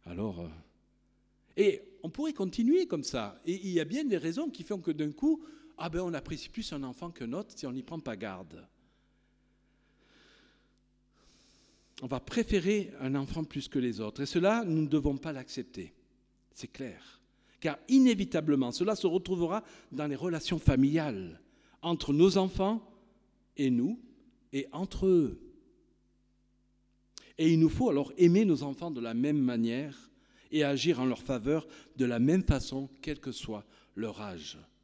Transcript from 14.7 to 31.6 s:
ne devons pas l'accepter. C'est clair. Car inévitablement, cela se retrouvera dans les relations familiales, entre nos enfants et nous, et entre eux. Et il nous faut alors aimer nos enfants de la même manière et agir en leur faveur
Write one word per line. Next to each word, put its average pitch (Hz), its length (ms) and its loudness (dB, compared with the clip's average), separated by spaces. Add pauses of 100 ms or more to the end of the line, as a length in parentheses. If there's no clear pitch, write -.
ne 151 60 -2
devons 139 300 2
pas 156 140 -8
l'accepter. 123 600 -12 (600)
C'est - 180 -16
clair. - 480 -16 (400)
Car 151 180 -4 (100)
inévitablement, 175 840 4
cela 202 220 0
se 190 120 -2
retrouvera 180 580 0 (260)
dans 147 160 -4
les 147 100 -2
relations 160 420 -2
familiales, 135 840 2 (400)
entre 165 320 -2
nos 175 240 6
enfants 190 500 0 (680)
et 139 140 2
nous, 131 280 2 (540)
et 135 200 -6
entre 190 340 -4
eux. 160 340 4 (2000)
Et 165 160 6
il 160 40 6
nous 160 120 6
faut 247 180 2
alors 139 300 2
aimer 180 260 8
nos 147 200 2
enfants 143 260 -8
de 127 100 -6
la 117 140 -4
même 143 260 2
manière 123 720 -2 (400)
et 151 120 2
agir 139 380 2
en 127 60 2
leur 123 160 -2
faveur 139 440 -2 (300)